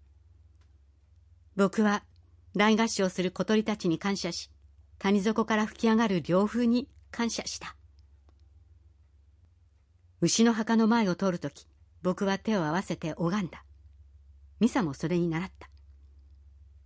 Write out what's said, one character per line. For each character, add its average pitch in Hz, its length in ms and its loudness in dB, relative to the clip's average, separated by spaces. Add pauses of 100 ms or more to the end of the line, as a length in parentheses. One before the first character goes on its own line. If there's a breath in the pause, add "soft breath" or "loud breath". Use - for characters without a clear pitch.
(1600)
僕 196 260 2
は 208 220 0 (520)
大 214 240 4
合 226 80 2
唱 196 220 0
す 180 140 -4
る 180 80 -2
小 190 120 -4
鳥 220 200 2
た 214 120 -4
ち 190 140 -2
に 160 80 0
感 196 200 -4
謝 175 140 -6
し、 - 200 -12 (480)
谷 202 220 2
底 220 220 0
か 220 120 -2
ら 214 100 0
吹 - 140 -10
き 233 100 2
上 220 60 4
が 226 120 2
る 185 140 0
涼 175 240 2
風 233 220 -2
に 240 200 0 (220)
感 - 220 -4
謝 - 140 -4
し - 140 -10
た。 - 160 -16 (2500)
牛 175 220 2
の 233 100 6
墓 226 220 -2
の 226 120 4
前 220 220 2
を 175 60 -2
通 190 160 -2
る 175 80 -4
と 143 100 -8
き、 - 160 -18 (380)
僕 185 220 -2
は 196 120 0
手 220 180 -2
を 175 100 0
合 151 60 -2
わ 185 120 -2
せ - 140 -6
て 156 180 -8
拝 180 320 -2
ん - 20 -20
だ。 - 160 -20 (920)
ミ 226 100 4
サ 254 140 0
も 147 100 -2
そ - 140 -6
れ 175 100 0
に 175 100 0
倣 165 200 -4
っ - 100 -20
た。 - 120 -20 (1160)